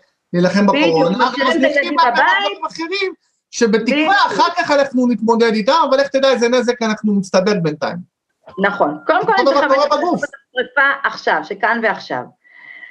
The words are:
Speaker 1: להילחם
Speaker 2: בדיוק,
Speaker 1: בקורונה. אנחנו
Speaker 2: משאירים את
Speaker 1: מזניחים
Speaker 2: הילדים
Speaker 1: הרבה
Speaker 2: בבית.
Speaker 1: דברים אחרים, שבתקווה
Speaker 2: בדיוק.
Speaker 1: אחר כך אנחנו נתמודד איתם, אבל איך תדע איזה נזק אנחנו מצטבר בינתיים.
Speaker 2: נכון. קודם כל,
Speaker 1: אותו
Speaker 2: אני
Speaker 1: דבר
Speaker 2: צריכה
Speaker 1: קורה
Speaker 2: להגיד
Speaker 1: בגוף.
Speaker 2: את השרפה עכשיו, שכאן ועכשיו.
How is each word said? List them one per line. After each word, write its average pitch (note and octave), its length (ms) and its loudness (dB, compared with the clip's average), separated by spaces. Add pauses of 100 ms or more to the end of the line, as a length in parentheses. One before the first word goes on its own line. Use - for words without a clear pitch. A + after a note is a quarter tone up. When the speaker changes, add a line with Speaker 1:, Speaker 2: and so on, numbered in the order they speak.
(320)
Speaker 1:
להילחם F3+ 340 2
Speaker 2:
בדיוק, G#4 200 2
Speaker 1:
בקורונה. C#4+ 300 2
אנחנו B3 160 0
Speaker 2:
משאירים C4 180 -2
את - 60 0
Speaker 1:
מזניחים D4 260 2
Speaker 2:
הילדים D#4+ 160 -4
Speaker 1:
הרבה B3 120 4
Speaker 2:
בבית. C4+ 160 2 (140)
Speaker 1:
דברים G4 260 -6
אחרים, F4+ 460 -6 (380)
שבתקווה A3+ 320 0
Speaker 2:
בדיוק. D4 300 0 (140)
Speaker 1:
אחר E4+ 300 0
כך E4+ 140 -2
אנחנו C#4 380 0
נתמודד A3+ 460 2
איתם, A#3+ 340 2
אבל C4+ 120 2
איך C#4 80 0
תדע C4+ 220 2
איזה A#3 180 2
נזק A#3+ 340 0
אנחנו G#3+ 320 -2
מצטבר G3 380 0 (100)
בינתיים. D3+ 340 -4 (680)
Speaker 2:
נכון. - 440 0
קודם D#4+ 200 0
כל, G#4+ 60 2
Speaker 1:
אותו G4 100 2
Speaker 2:
אני - 0 -
Speaker 1:
דבר C#4 100 4
Speaker 2:
צריכה C#4+ 160 2
Speaker 1:
קורה C#4 200 2
Speaker 2:
להגיד D4 100 0
Speaker 1:
בגוף. D#4 260 -2
Speaker 2:
את F#3+ 40 -4 (260)
השרפה C#4 540 -2
עכשיו, F3+ 360 -2
שכאן A3 380 -4
ועכשיו. D#3 400 -4 (680)